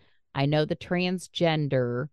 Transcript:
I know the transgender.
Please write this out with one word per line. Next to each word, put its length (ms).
I 100
know 200
the 100
transgender. 1400